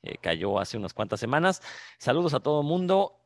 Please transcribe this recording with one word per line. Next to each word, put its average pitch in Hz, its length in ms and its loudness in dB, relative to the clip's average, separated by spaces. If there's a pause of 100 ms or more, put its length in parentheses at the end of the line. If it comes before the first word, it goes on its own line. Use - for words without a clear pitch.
eh, - 180 -10
cayó 87 400 0
hace 98 160 -6
unas 98 160 -6
cuantas 107 280 -4
semanas. 156 420 2 (340)
Saludos 151 380 2
a 135 60 0
todo 151 220 2
mundo. 180 640 2